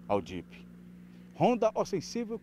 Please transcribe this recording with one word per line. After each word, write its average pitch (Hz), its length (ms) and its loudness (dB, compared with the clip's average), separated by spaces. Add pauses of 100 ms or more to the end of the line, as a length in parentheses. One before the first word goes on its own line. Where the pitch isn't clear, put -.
ao 101 120 6
dip. 90 480 -10 (680)
Ronda 220 400 4
Ostensiva 214 680 -2